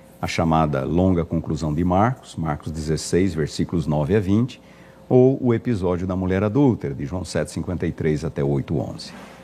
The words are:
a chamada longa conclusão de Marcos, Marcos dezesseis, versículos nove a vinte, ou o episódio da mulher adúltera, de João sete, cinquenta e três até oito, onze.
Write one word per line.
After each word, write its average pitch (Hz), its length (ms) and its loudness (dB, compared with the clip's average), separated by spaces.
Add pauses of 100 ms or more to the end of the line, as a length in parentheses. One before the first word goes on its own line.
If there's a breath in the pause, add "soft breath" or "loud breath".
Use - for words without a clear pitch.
(220 loud breath)
a 85 60 -4
chamada 80 560 2
longa 85 400 2
conclusão 78 500 -2
de 78 120 -2
Marcos, 101 500 0
Marcos 78 380 -6
dezesseis, 80 600 0
versículos 80 540 -2
nove 76 300 2
a - 20 4
vinte, 104 420 0 (460 loud breath)
ou 127 340 6
o 120 120 2
episódio 92 520 0
da 92 100 -2
mulher 92 280 0
adúltera, 107 500 2
de - 120 -6
João 90 180 -6
sete, 78 280 -4
cinquenta 85 360 -4
e 82 60 -2
três 78 320 -2
até 73 180 -4
oito, 69 340 0
onze. - 360 -8 (300 loud breath)